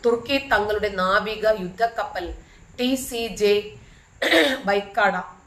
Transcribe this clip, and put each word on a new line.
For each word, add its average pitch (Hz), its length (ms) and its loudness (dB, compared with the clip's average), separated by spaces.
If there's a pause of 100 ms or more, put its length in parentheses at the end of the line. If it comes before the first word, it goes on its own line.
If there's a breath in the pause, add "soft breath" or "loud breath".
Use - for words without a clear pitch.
തുർക്കി 240 320 2 (140)
തങ്ങളുടെ 208 380 0 (120)
നാവിക 202 440 0 (180)
യുദ്ധക്കപ്പൽ 190 600 -4 (540 soft breath)
ടി 247 100 2 (180)
സി 233 140 -6 (200)
ജെ 208 120 6 (1120 soft breath)
ബൈക്കാഡ 202 480 0 (320)